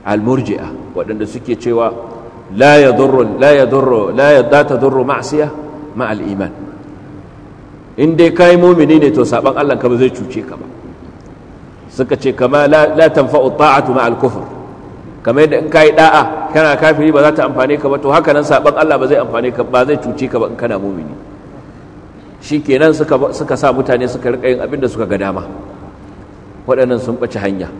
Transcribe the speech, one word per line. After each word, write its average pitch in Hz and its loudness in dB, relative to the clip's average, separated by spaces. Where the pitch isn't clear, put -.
Al-murji'a, 104 -2
waɗanda 107 -6
suke 123 -8
cewa 113 -2
la 143 6
yadurru, 127 2
la 143 6
yadurru, 131 2
la 143 4
yad-, 117 0
la 143 4
tadurru 135 0
ma'siya 143 -4
ma'al 107 -6
iman. 98 -6
In 160 2
dai 165 2
kai 175 4
mumini 165 4
ne, 147 4
to, 123 0
saɓan 131 0
Allah 139 -2
ka 127 -4
ba 123 0
zai 131 4
cuce - -10
ka 101 -14
ba. - -16
Suka 131 -2
ce, 127 -2
"Kama 143 0
la, 151 4
la 160 6
tanfa'u 135 2
ta'atu 151 2
ma'al 120 0
kufr." 110 -2
Kamar 135 2
yadda 147 0
in 156 -6
kai 156 4
da'a 156 2
kana 156 2
kafiri 156 2
ba 143 4
za - 0
ta 151 -2
amfane 131 -2
ka 147 -6
ba, 139 -2
to, 139 -2
haka 151 2
nan 147 2
saɓan 147 2
Allah 156 2
ba 131 -2
zai 131 2
amfane 123 -4
ka, 123 -6
ba 127 0
zai 143 -2
cuce 117 -6
ka 123 -4
ba 98 -2
in 80 -12
kana 113 -4
mumini. 87 -10
Shikenan 147 0
suka, 147 0
suka 151 -6
sa 131 0
mutane 127 -2
suka 123 -4
riƙa 123 -4
yin 123 -2
abin 135 -6
da 131 -2
suka 107 -6
ga 98 -4
dama. 95 -6
Waɗannan 127 0
sun 117 -6
ɓace 117 -6
hanya. 95 -6